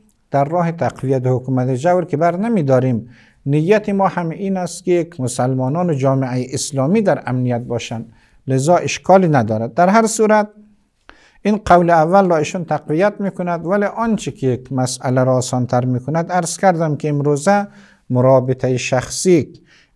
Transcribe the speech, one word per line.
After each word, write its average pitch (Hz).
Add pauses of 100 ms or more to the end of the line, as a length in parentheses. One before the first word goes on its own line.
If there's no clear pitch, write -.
(300)
در 139
راه 165
تقویت 131
حکومت 127
جور 175
که 151
بر 170
نمی‌داریم، 135 (380)
نیت 165
ما 196
هم 170
این 190
است 180
که 170 (100)
مسلمانان 131
و 151
جامعهٔ 131
اسلامی 147
در 160
امنیت 123
باشند، 120 (340)
لذا 135
اشکالی 180
ندارد. 113
در 180
هر 220
صورت 214 (920)
این 208
قول 175
اول 170
را 170
ایشون 156
تقویت 165
می‌کند، 175
ولی 202
آنچه 220
که -
یک 127
مسئله 127
را 131
آسان‌تر 123
می‌کند، 139
عرض 175
کردم 165
که 151
امروزه 147 (420)
مرابطهٔ 127
شخصی، 135 (440)